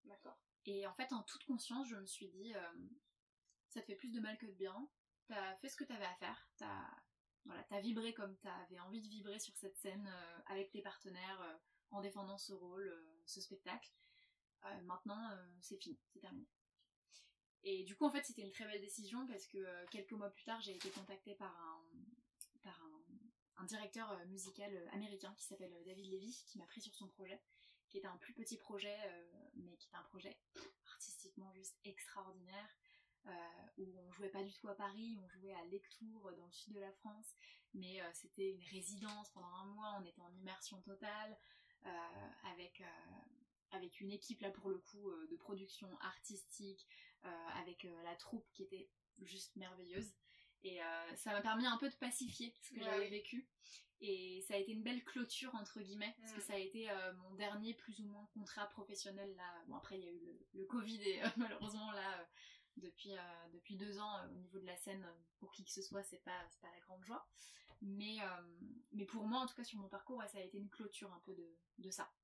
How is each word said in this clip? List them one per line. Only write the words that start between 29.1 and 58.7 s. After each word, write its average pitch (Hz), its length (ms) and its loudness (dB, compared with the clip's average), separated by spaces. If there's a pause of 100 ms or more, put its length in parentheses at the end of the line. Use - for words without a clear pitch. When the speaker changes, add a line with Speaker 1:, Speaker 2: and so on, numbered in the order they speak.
Speaker 2:
mais 175 220 -6
qui - 100 -16
était 175 100 -10
un 175 60 -4
projet, - 340 -8 (180)
pff, - 180 -8 (200)
artistiquement 190 600 -6
juste 190 320 -6
extraordinaire, 190 920 -4 (500)
euh, - 40 -4 (480)
où 190 80 0 (220)
on 180 40 -10
jouait 190 180 0
pas 196 120 2
du 196 120 2
tout - 140 -4
à 202 60 2
Paris, 208 480 2
on 185 60 -10
jouait 190 260 -8
à 175 120 -2
Lectoure, 202 680 -4
dans 170 140 -8
le 175 60 -14
sud - 220 -8
de 202 60 -2
la 196 140 -2
France, 214 420 -6 (380)
mais, 185 280 -2
euh, 170 100 0
c'était - 380 4
une 185 120 -2 (100)
résidence 208 580 0
pendant 180 240 -6
un 190 120 -4
mois, 208 340 0
on 190 40 -2
était 175 160 -8
en 175 140 -10
immersion 190 460 -4
totale, 214 580 -2 (480)
euh, - 20 0 (640)
avec, 175 280 -6
euh, 160 40 -6 (840)
avec 185 300 0
une 196 100 2
équipe 208 300 0
là 202 100 4
pour 196 180 0
le 185 100 8
coup, 202 320 -2
euh, 160 200 -2
de 170 60 2
production 196 520 -4 (120)
artistique, 196 880 -4 (360)
euh, 180 40 -2 (320)
avec, 175 240 -4
euh, 170 180 -4
la 170 140 0
troupe 214 360 -4
qui 190 120 -4
était 190 260 -6 (300)
juste 190 360 -4
merveilleuse. 185 560 -2 (520)
Et, 180 180 0
euh, 165 340 2
ça - 160 2
m'a 202 80 8
permis 220 260 8
un 233 120 10
peu 277 100 6
de 269 60 2
pacifier 240 580 2 (100)
ce - 80 -8
que 262 80 -6
Speaker 1:
Ouais, 226 60 2
Speaker 2:
j'avais 202 200 8
Speaker 1:
oui. - 60 4
Speaker 2:
vécu. - 380 0 (520)
Et 185 480 2
ça 208 60 4
a - 20 8
été 202 160 6
une 220 100 4
belle 240 220 4
clôture, 247 500 2
entre 208 260 -2
guillemets, 208 380 0
parce 226 140 -6
que 214 60 0
Speaker 1:
Mm. 202 40 2
Speaker 2:
ça 202 120 2
a 196 40 6
été, 214 320 2
euh, 185 240 4
mon 185 220 -8
dernier 208 380 4
plus 220 260 -4
ou 214 60 0
moins 208 280 -6
contrat 208 320 2
professionnel 196 720 -2